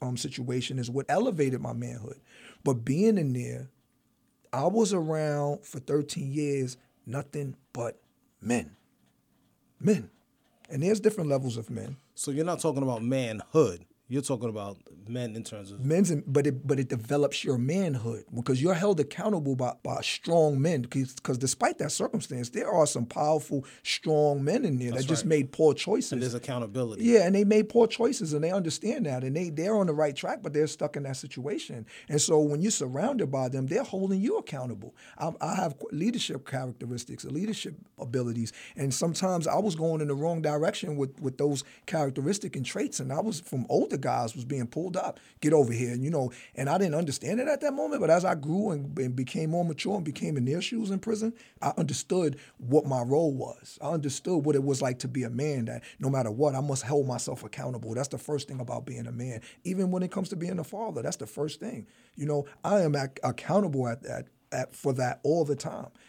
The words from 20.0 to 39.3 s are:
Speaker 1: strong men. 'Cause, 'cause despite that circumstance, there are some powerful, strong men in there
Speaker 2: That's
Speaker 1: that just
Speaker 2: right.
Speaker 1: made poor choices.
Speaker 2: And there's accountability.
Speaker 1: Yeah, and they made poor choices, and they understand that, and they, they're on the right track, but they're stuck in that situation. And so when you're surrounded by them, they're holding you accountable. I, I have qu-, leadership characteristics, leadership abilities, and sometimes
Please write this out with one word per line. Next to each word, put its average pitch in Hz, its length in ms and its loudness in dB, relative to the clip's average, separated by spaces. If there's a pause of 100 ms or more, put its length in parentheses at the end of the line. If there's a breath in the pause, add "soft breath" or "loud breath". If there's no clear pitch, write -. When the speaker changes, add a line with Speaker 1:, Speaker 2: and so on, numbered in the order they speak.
Speaker 1:
strong 156 600 4
men. 151 220 2
'Cause, 135 360 -2
'cause 127 180 -2
despite 135 400 0
that - 120 -2
circumstance, 139 600 -4
there - 200 -4
are 165 160 6
some 131 180 0
powerful, 147 600 0 (180 loud breath)
strong 147 640 2
men 214 200 2
in 143 140 2
there 123 140 -2
Speaker 2:
That's 127 100 -2
Speaker 1:
that 135 60 -2
just 156 160 0
Speaker 2:
right. 202 60 2
Speaker 1:
made 143 220 2
poor 156 220 6
choices. - 380 -2
Speaker 2:
And 123 100 0
there's 123 120 -2
accountability. 120 680 -4
Speaker 1:
Yeah, 226 220 8
and 190 80 4
they 196 80 6
made 214 260 6
poor 226 200 6
choices, 226 440 0
and 151 120 0
they 170 80 0
understand 202 540 -2
that, 127 180 -2
and 131 100 -2
they, 175 160 -2
they're 165 240 0
on 196 140 4
the 160 40 2
right 147 220 2
track, 220 260 -4
but 170 120 -6
they're 147 160 2
stuck - 280 -4
in 143 60 -4
that 135 140 -6
situation. 139 680 -8 (240 loud breath)
And 151 120 2
so 156 180 6
when 147 240 4
you're 214 80 2
surrounded 160 640 0
by 131 160 0
them, 131 180 -2
they're 185 160 0
holding 190 380 0
you 339 180 0
accountable. 123 560 -8 (240 loud breath)
I, 156 220 -2
I 165 160 -2
have 170 220 0
qu-, - 120 -12
leadership 165 580 -2
characteristics, 123 760 -8
leadership 165 500 -4 (240)
abilities, 120 540 -2 (240 loud breath)
and 139 180 -2
sometimes 170 540 0